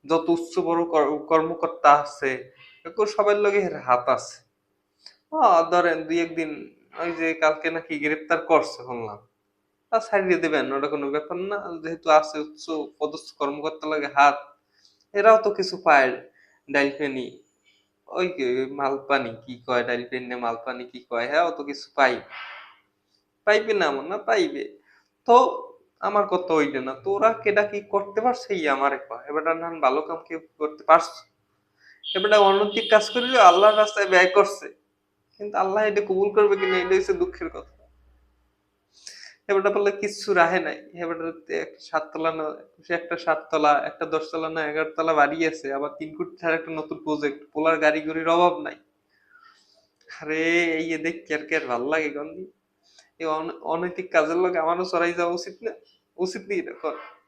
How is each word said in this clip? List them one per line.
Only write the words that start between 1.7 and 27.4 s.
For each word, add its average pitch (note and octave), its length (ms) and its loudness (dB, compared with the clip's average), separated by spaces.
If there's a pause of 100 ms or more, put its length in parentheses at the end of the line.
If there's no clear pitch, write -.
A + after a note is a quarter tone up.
আছে, C#3 280 -6 (540)
এরকম G#3 220 -2
সবার G#3 380 2
লগে G3+ 160 2
হের E3 160 -4 (120)
হাত B2 200 2
আছে। - 280 -2 (1000)
আ, D4+ 80 4 (280)
ধরেন F3 340 2
দুই E3 140 -2
একদিন E3 300 -4 (480)
ওই E3+ 140 -6
যে E3 220 -4
কালকে D#3 360 0
নাকি E3 280 -8
গ্রেপ্তার D#3 420 -2 (100)
করছে - 280 2 (100)
শুনলাম, A2 300 -8 (720)
তা A3+ 80 2
ছাড়িয়ে F#3+ 460 2
দেবেন, D3+ 280 0
ওটা C#3 160 -2
কোনো C#3+ 220 -4
ব্যাপার D3+ 280 -6 (120)
না। G#3 80 -4 (240)
যেহেতু E3 280 -6
আছে D#3 280 4
উচ্চ D3+ 260 -12 (340)
পদস্থ D3+ 300 -6 (100)
কর্মকর্তা D3+ 540 -6
লাগে D3 240 -2
হাত, C#3+ 200 6 (760)
এরাও A3 300 8
তো G#3 60 2
কিছু F#3+ 240 -4 (100)
পায়, C#3 260 6 (580)
ডাইল C#3+ 300 0
পেনি, C3 280 -6 (840)
ওই F#3 200 -4
কি, - 160 -6
ওই C3 260 -2
মালপানি C#3 640 -2 (120)
কি B2+ 100 -14 (120)
কয়, B2 220 0
ডাইল B2 220 -4
পেন B2+ 180 -6
না B2 80 -8
মালপানি B2 480 -6
কি B2 160 -18 (100)
কয়, A#2+ 200 -2
হ্যাঁ D#3+ 200 2
অত E3 80 -10 (100)
কিছু - 260 -12
পাই, B2+ 200 4 (1300)
পাইবে G#3+ 280 2
না F#3+ 140 2
এমন C#3 240 -2
না, G#3 80 -4
পাইবে। D#3+ 460 -2 (640)
তো A#3+ 60 8 (680)
আমার G3+ 260 0
কথা F3+ 280 -2
ওইটা D3 260 0
না, C3 120 -8 (120)
তোরা G#3 280 2
কেডা G#3 300 0